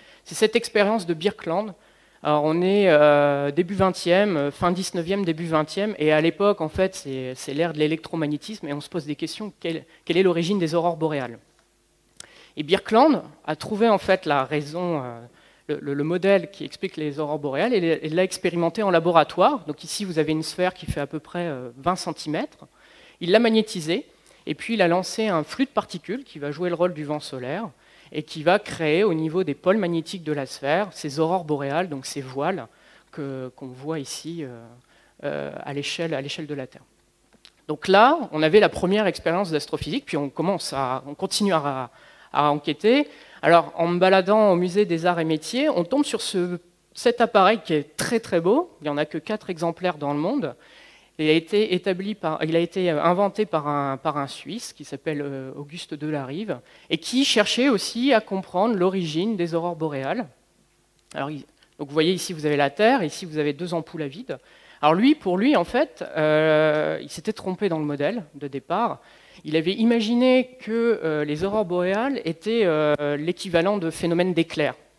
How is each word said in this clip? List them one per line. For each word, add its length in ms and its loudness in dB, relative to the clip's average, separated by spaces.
c'est 140 -14
cette 180 2
expérience 520 2
de 80 0
Birkeland. 600 -4
Alors, 220 2
on 180 2
est, 260 4
euh, 600 6
début 240 -2
vingtième, 600 2
euh, 160 0
fin 180 0
dix-neuvième, 540 -2
début 220 -2
vingtième, 520 -2
et 140 2
à 80 4
l'époque, 400 2
en 80 -2
fait, 260 -2
c'est, 400 -8
c'est 180 -10
l'ère 200 0
de 60 -6
l'électromagnétisme, 920 -4
et 40 -6
on 80 -6
se 80 -14
pose 180 -6
des 100 -6
questions, 420 -10
quelle, 260 -6
quelle 120 0
est 60 6
l'origine 380 2
des 160 0
aurores 200 0
boréales ? 440 -4
Et 80 -6
Birkeland 580 4
a 80 -4
trouvé, 340 0
en 100 4
fait, 280 0
la 180 2
raison, 560 -4
euh, 200 -10
le, 120 -4
le, 140 -6
le 80 -2
modèle 480 2
qui 140 -14
explique 320 -10
les 240 -4
aurores 180 -2
boréales, 340 -2
et, 300 2
et 60 -4
l'a 160 2
expérimenté 580 -2
en 80 0
laboratoire. 760 4
Donc 180 -10
ici, 200 -8
vous 140 -4
avez 140 2
une 100 -2
sphère 320 -2
qui 120 -20
fait 120 -4
à 80 -4
peu 140 -8
près, 260 -8
euh, 300 -8
vingt 180 0
centimètres. 720 -6
Il 100 -4
l'a 80 8
magnétisée, 680 0
et 100 -4
puis 180 -8
il 80 2
a 60 6
lancé 400 -2
un 160 0
flux 220 -4
de 40 -6
particules 540 -6
qui 160 -18
va 100 -6
jouer 180 -4
le 60 -2
rôle 200 0
du 100 -8
vent 160 -4
solaire, 500 -8
et 140 -6
qui 180 -12
va 160 4
créer 460 0
au 80 0
niveau 320 -2
des 100 -4
pôles 220 2
magnétiques 480 -4
de 80 -4
la 140 -4
sphère 460 -2
ces 280 -6
aurores 240 0
boréales, 460 -4
donc 160 -10
ces 160 -10
voiles 440 -4
que, 420 -10
qu'on 120 -16
voit 340 -8
ici, 420 -10
euh, 60 -10
euh, 300 -6
à 120 -10
l'échelle, 400 -6
à 80 -4
l'échelle 240 -10
de 80 -10
la 120 -8
Terre. 160 -20
Donc 180 -6
là, 320 6
on 100 -2
avait 180 6
la 100 6
première 360 0
expérience 440 -2
d'astrophysique, 560 -4
puis 100 -4
on 140 -2
commence 420 -4
à, 340 -4
on 80 -12
continue 380 0
à, 380 -2
à 180 2
enquêter. 580 2
Alors, 340 6
en 120 2
me 100 2
baladant 540 6
au 40 4
musée 300 2
des 180 -2
arts 160 2
et 60 0
métiers, 420 0
on 160 0
tombe 200 0
sur 180 -6
ce, 360 -4
cet 260 0
appareil 420 6
qui 120 -2
est 240 -2
très, 220 -2
très 200 0
beau. 400 2
Il 40 -10
n'y 60 -2
en 60 -2
a 80 0
que 140 -6
quatre 320 -6
exemplaires 480 -4
dans 160 -2
le 40 -2
monde. 360 -2
Il 80 2
a 40 8
été 420 2
établi 400 -2
par, 300 -4
il 100 0
a 60 4
été 300 0
inventé 540 2
par 220 -2
un, 300 -2
par 220 -4
un 100 -4
Suisse 440 -12
qui 120 -18
s'appelle, 360 -8
euh, 360 -8
Auguste 380 -14
Delarive 680 -6
et 80 0
qui 260 0
cherchait 440 2
aussi 440 0
à 80 6
comprendre 560 -2
l'origine 600 0
des 180 -2
aurores 200 -2
boréales. 540 -4
Alors, 160 -6
il, 100 -10
donc 100 -10
vous 60 -10
voyez 180 4
ici, 200 -6
vous 140 -4
avez 100 0
la 140 2
Terre, 320 2
ici 220 -6
vous 140 -8
avez 140 0
deux 220 -8
ampoules 280 -6
à 40 -6
vide. 320 -12
Alors 140 6
lui, 220 6
pour 220 0
lui, 180 4
en 80 4
fait, 400 -2
euh, 840 4
il 80 -14
s'était 220 -8
trompé 360 -4
dans 120 -2
le 40 -4
modèle 400 -2
de 100 -10
départ. 540 -4
Il 140 -2
avait 180 0
imaginé 880 2
que, 420 0
euh, 220 -2
les 180 -4
aurores 220 0
boréales 640 -2
étaient, 380 -2
euh, 520 2
l'équivalent 640 0
de 120 -4
phénomènes 440 0
d'éclairs. 420 0